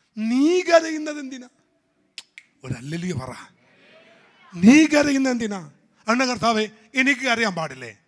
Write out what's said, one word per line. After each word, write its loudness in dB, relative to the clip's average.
നീ 2
കരയുന്നത് 0
എന്തിനാ?" -14
ഒരു -6
ഹല്ലേലൂയ -8
പറ. -10
"നീ 8
കരയുന്നത് 2
എന്തിനാ?" -6
"അണ്ണ 0
കർത്താവേ, -2
എനിക്ക് 0
കരയാൻ 0
പാടില്ലേ?" -10